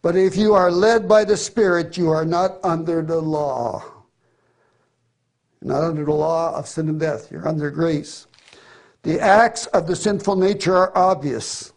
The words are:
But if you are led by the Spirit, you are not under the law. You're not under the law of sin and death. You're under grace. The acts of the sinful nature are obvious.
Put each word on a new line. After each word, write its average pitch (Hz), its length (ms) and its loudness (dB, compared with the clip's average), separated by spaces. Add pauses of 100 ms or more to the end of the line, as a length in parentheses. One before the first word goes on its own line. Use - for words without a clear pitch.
But 170 140 0
if 190 200 2
you 214 200 4
are 180 160 4
led 208 360 2
by 214 180 6
the 202 120 2
Spirit, 180 580 0
you 170 140 0
are 160 160 0
not 180 380 -2
under 165 400 -2
the 160 180 -2
law. 143 640 -4 (1800)
You're 139 120 -6
not 143 100 0
under 156 220 -4
the 151 60 -2
law 160 440 0
of 131 120 -8
sin 160 220 -4
and 156 100 -4
death. 156 320 -4
You're 165 160 -8
under 151 220 -4
grace. 151 560 -4 (800)
The 214 160 -2
acts 220 480 4
of 165 180 0
the 175 100 -2
sinful 202 420 -2
nature 190 380 0
are 185 220 2
obvious. 147 800 -2